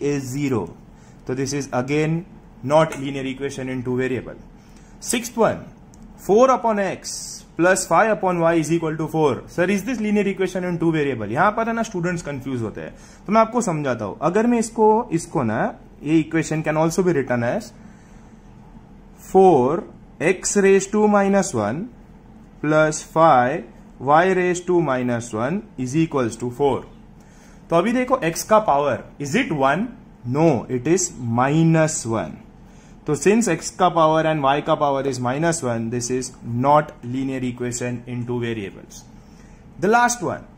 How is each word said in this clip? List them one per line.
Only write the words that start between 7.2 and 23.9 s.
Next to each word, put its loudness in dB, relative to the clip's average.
plus 2
five 4
upon 0
Y 4
is 0
equal -4
to -4
four। 2
Sir, -2
is -6
this -4
linear 2
equation -4
in -4
two 2
variable? -2
यहाँ 2
पर -4
है -4
ना -4
स्टूडेंट्स -4
कंफ्यूज -8
होते -8
हैं, -12
तो -2
मैं 4
आपको 0
समझाता -4
हूँ। -8
अगर 0
मैं 2
इसको, 2
इसको -2
ना, -2
ये 2
equation -2
can 0
also 0
be 2
written -2
as -8
four 6
X -2
raise 4
to 2
minus 2
one -2
plus 2
five 4